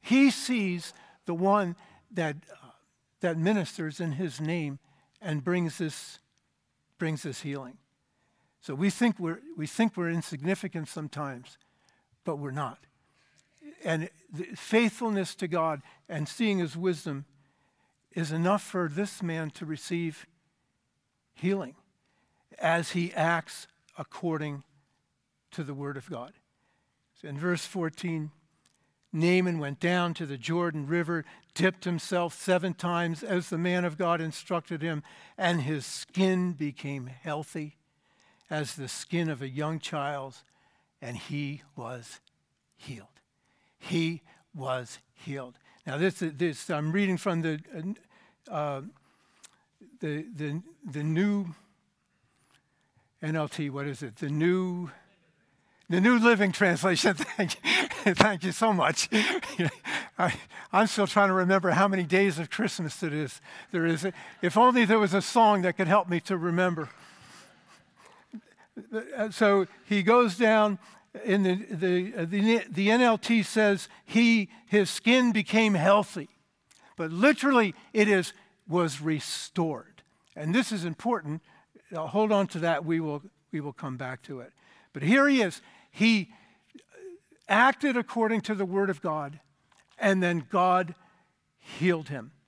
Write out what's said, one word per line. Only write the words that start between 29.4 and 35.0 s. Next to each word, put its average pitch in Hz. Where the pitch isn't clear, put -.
went 139
down 175
to 165
the 139
Jordan 156
River, 165
dipped 185
himself 175
seven 180
times 170
as 180
the 165
man 180
of 156
God 170
instructed 160
him, 156